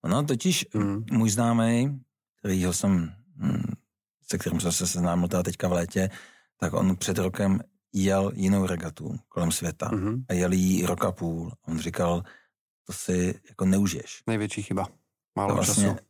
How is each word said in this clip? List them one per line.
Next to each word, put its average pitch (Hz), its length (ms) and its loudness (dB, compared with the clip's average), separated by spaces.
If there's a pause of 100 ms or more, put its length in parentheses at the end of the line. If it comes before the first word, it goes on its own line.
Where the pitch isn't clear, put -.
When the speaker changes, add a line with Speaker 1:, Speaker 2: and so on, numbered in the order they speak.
Speaker 1:
Ono 131 200 2
totiž 147 500 2
Speaker 2:
Mhm. 104 380 0
Speaker 1:
můj 113 180 4
známej, 117 680 2 (400)
kterýho 92 340 2
jsem, 87 380 2 (240)
mm, - 380 -2 (540)
se - 100 -4
kterým 85 220 -2
jsem 87 120 -2
se 87 160 -2
seznámil 87 400 0
teda 90 160 0
teďka 87 240 -4
v 90 40 0
létě, 90 380 0 (480)
tak 85 160 -4
on 92 220 2
před 92 220 -2
rokem 95 420 0 (340)
jel 95 420 2
jinou 95 300 2
regatu 82 500 -6 (140)
kolem 85 220 -2
světa - 420 -4
Speaker 2:
Mhm. 107 360 -2
Speaker 1:
a - 40 -2
jel 90 200 2
jí 92 320 4
rok - 200 0
a 92 60 2
půl. 82 400 -6 (160)
On 80 120 -4
říkal, 87 440 0 (640)
to 95 60 -10
si 92 460 0 (100)
jako - 160 -2
neužiješ. 95 600 0
Speaker 2:
Největší 107 340 -2
chyba. 95 260 -4 (500)
Málo 98 120 2
Speaker 1:
To 101 60 2
vlastně 92 300 2
Speaker 2:
času. 98 120 0 (120)